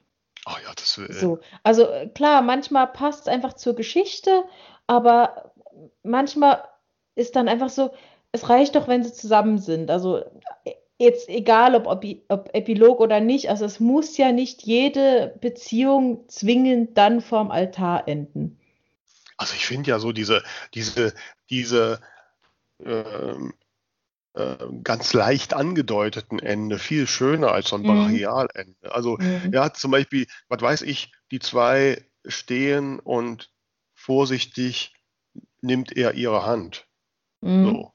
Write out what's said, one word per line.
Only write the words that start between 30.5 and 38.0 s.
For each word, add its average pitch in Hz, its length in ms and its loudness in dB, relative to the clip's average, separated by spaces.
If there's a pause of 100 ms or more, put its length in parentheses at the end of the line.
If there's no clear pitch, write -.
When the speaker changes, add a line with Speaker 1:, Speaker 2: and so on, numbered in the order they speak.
Speaker 1:
weiß 147 220 0
ich, - 280 -10 (200)
die 131 80 -8
zwei 131 680 0 (200)
stehen 139 760 -4
und 117 500 -6 (440)
vorsichtig 127 1000 -2 (680)
nimmt 127 360 -4
er 120 160 0
ihre 107 320 -2
Hand. 104 420 -6 (540)
Speaker 2:
Mhm. 185 240 2
Speaker 1:
So. - 300 -2